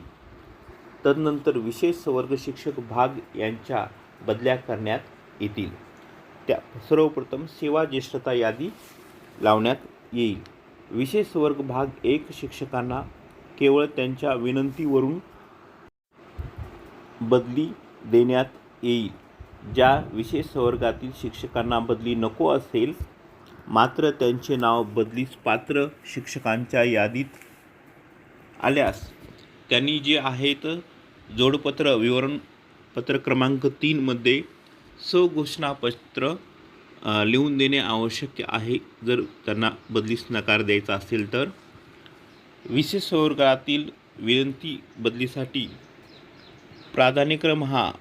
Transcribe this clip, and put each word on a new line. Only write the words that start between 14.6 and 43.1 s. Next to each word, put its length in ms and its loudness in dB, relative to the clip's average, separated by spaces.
बदली 520 0
देण्यात 420 4
येईल. 260 0
ज्या 280 6
विशेष 440 -4
वर्गातील 540 0
शिक्षकांना 580 -4
बदली 360 -2
नको 360 0
असेल, 640 -2
मात्र 420 2
त्यांचे 460 0
नाव 260 2
बदलीस 460 -2
पात्र 600 -2
शिक्षकांच्या 680 -2
यादीत 420 2
आल्यास, 480 0
त्यांनी 280 2
जे 200 2
आहेत 480 -2
जोडपत्र 560 2
विवरणपत्र 1200 -2
क्रमांक 500 2
तीनमध्ये 760 2
सघोषणापत्र, 1200 0
अ, 220 2
लिहून 340 2
देणे 200 4
आवश्यक 720 -4
आहे, 300 -2
जर 140 2
त्यांना 500 -2
बदलीस 400 -2
नकार 320 0
द्यायचा 320 0
असेल 380 -4
तर. 120 0
विशेष 480 -2